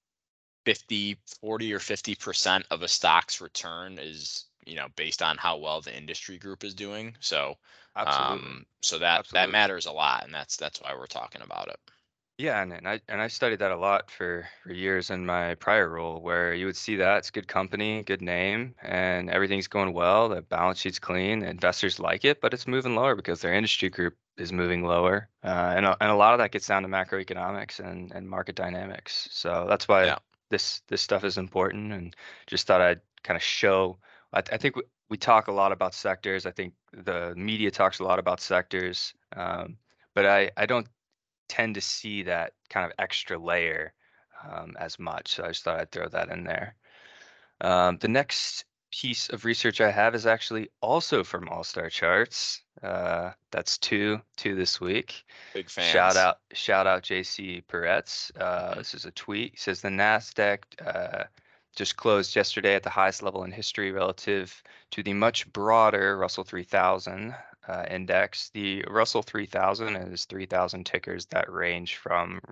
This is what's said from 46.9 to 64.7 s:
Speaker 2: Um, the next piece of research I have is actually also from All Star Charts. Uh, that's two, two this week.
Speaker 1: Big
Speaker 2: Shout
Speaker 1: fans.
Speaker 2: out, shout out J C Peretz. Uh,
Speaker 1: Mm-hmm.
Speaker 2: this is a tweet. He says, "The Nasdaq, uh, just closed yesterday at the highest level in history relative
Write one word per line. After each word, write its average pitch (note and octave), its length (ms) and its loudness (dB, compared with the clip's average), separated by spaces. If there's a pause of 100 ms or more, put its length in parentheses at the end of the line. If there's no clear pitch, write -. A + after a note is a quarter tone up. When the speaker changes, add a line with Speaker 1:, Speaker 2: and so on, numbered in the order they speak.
Speaker 2:
Um, F2+ 360 4
the - 100 -2
next - 580 0 (260)
piece - 380 -4
of A2 160 -8
research A2+ 360 2
I G#2+ 80 8
have G#2 240 4
is A2+ 140 0
actually A2 420 0 (120)
also C3 420 2
from F2 260 -8
All E2+ 140 -6
Star E2 260 -6
Charts. - 720 2 (220)
Uh, F2+ 480 -2 (180)
that's - 300 -4
two, G#2+ 420 0 (160)
two G2+ 160 -4
this F#2 260 0
week. F#2 460 -4 (300)
Speaker 1:
Big F#2 160 -8
Speaker 2:
Shout F2+ 420 6
Speaker 1:
fans. F#2+ 40 6
Speaker 2:
out, F#2 200 6 (160)
shout F#2+ 320 4
out F#2 160 4
J F#2+ 220 -4
C F2+ 440 -10
Peretz. - 720 -2
Uh, F2+ 300 -2
Speaker 1:
Mm-hmm. F#2 80 -4
Speaker 2:
this - 160 -10
is - 120 -12
a F#2 60 -12
tweet. G#2+ 420 -8
He - 40 -20
says, F#2+ 240 -6
"The G2+ 80 -4
Nasdaq, G2+ 680 2 (260)
uh, F2+ 380 -4 (520)
just - 220 -4
closed G2+ 380 4
yesterday G2+ 400 4
at F#2+ 80 0
the - 80 -4
highest F#2+ 320 2
level F#2+ 200 -4
in F#2 80 -8
history G#2 400 -4
relative F#2+ 720 -2 (300)